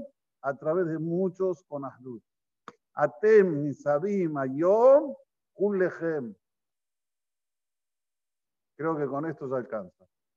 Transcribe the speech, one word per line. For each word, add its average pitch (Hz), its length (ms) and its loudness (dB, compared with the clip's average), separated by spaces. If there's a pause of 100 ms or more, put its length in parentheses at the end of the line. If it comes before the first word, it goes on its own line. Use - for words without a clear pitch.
(440)
a 139 120 -4
través 165 300 -2
de 160 140 -4
muchos 180 640 -4
con 139 200 -12
Ahdut. 123 380 -14 (720)
Atem, 175 680 4
Nisabim, 151 760 -2
Ayom, 214 760 4 (380)
Kullechem. 165 800 -2 (2500)
Creo 160 180 -4
que 147 120 -4
con 139 180 -6
esto 147 240 -10
ya 131 80 -4
alcanza. 104 480 -12 (320)